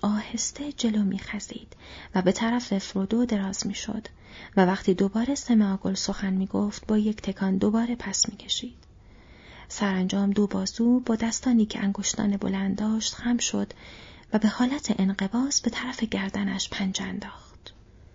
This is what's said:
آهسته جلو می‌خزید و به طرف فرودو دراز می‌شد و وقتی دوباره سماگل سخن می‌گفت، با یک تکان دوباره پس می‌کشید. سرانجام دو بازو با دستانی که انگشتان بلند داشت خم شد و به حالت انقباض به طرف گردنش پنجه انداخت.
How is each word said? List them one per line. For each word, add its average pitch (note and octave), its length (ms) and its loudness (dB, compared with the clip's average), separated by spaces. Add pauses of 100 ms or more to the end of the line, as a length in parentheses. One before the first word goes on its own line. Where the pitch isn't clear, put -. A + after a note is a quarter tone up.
آهسته G#3+ 720 -4
جلو G#3+ 300 0
می‌خزید - 720 -6 (380)
و F#3 80 4
به F#3 100 6
طرف A#3 460 0
فرودو G3 460 0
دراز G3 420 -2
می‌شد G#3 400 -6 (500)
و F#3+ 100 8
وقتی F#3+ 280 2
دوباره A3 400 0
سماگل G3 600 2
سخن G3 380 -2
می‌گفت، G3 540 0
با G#3+ 120 4
یک G#3+ 240 0
تکان F#3+ 360 0
دوباره A3+ 380 2
پس - 320 -2
می‌کشید. - 480 -6 (920)
سرانجام G3 640 2
دو G3+ 160 4
بازو A3+ 540 2
با A#3 160 0
دستانی A3+ 500 2
که - 120 -4
انگشتان G3+ 580 0
بلند G3 420 0
داشت A3 360 -2
خم A#3+ 240 0
شد G3+ 340 -2 (600)
و G#3+ 60 4
به G#3+ 100 4
حالت B3 520 0
انقباض G3 600 0
به A#3 100 0
طرف B3 340 -6
گردنش G3 640 -2
پنجه F#3+ 360 -4
انداخت. - 720 -12 (400)